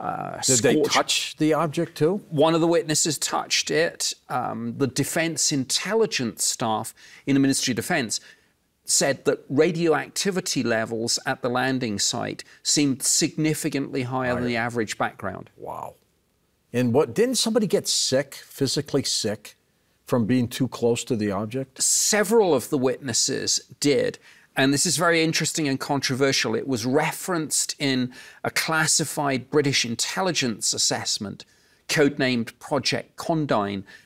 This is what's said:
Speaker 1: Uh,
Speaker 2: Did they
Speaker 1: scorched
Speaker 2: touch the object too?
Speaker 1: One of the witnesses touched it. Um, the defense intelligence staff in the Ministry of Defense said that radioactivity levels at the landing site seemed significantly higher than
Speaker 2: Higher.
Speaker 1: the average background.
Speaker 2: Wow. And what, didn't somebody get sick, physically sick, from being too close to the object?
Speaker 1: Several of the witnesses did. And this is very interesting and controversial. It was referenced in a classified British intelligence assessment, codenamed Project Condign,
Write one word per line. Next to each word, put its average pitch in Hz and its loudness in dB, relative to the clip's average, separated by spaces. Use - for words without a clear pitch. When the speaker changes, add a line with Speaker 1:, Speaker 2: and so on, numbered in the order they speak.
Speaker 1:
Uh, - -6
Speaker 2:
Did 127 2
they 117 4
Speaker 1:
scorched 151 2
Speaker 2:
touch - 0
the 156 2
object 160 -2
too? 175 2
Speaker 1:
One 160 4
of 165 4
the 170 4
witnesses 160 2
touched - -2
it. 165 0
Um, 117 -6
the 127 0
defense 160 -2
intelligence 143 -2
staff 113 -2
in 139 2
the 139 4
Ministry 135 2
of 110 0
Defense 120 -2
said - 0
that - 0
radioactivity 156 0
levels 113 0
at 131 -4
the 123 -4
landing 127 -2
site 104 -4
seemed 143 0
significantly 147 -2
higher 127 -2
than 120 -2
Speaker 2:
Higher. 123 -2
Speaker 1:
the 120 -2
average 117 -2
background. 95 -6
Speaker 2:
Wow. - -12
And 123 2
what, 131 4
didn't 240 2
somebody 220 2
get 175 0
sick, - 0
physically - -2
sick, - -4
from 120 2
being 123 2
too 123 -2
close 117 0
to 123 -2
the 104 -2
object? 110 -6
Speaker 1:
Several 208 4
of 123 2
the 156 0
witnesses 123 0
did. 131 2
And 135 4
this 139 2
is 151 0
very 170 4
interesting 160 0
and 135 0
controversial. 135 0
It 120 -2
was 120 -2
referenced 156 -2
in 127 0
a 117 2
classified 147 0
British 139 2
intelligence 131 -2
assessment, - -4
codenamed 135 2
Project - -4
Condign, 117 -2